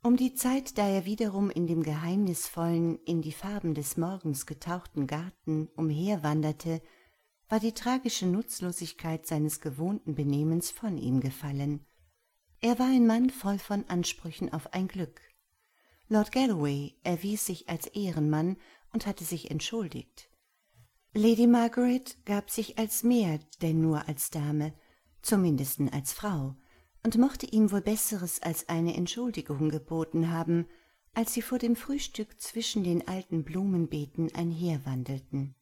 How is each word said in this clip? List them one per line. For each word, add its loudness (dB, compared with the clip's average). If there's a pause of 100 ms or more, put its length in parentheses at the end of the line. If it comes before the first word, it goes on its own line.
Um 6
die 2
Zeit, -2
da 2
er 2
wiederum 0
in 0
dem 2
geheimnisvollen, 0
in 0
die -6
Farben -4
des -4
Morgens -4
getauchten -6
Garten -4
umherwanderte, 0 (680)
war 2
die 0
tragische -2
Nutzlosigkeit -4
seines 0
gewohnten -4
Benehmens 0
von -4
ihm 2
gefallen. -4 (760)
Er 2
war 4
ein 8
Mann 6
voll -2
von -4
Ansprüchen -4
auf -8
ein -2
Glück. -6 (880)
Lord 4
Galloway 0
erwies -2
sich -8
als -6
Ehrenmann 0 (380)
und -2
hatte -6
sich -6
entschuldigt. -8 (840)
Lady 6
Margaret 2
gab -2
sich -4
als -2
mehr 4 (240)
denn 4
nur 2
als -4
Dame, -2 (520)
zumindesten 2
als -4
Frau, -4 (480)
und 2
mochte 4
ihm 6
wohl 0
Besseres -2
als -4
eine 0
Entschuldigung -2
geboten -2
haben, 0 (480)
als -2
sie -2
vor -4
dem 2
Frühstück -6
zwischen -4
den 0
alten -4
Blumenbeeten -2
einherwandelten. -4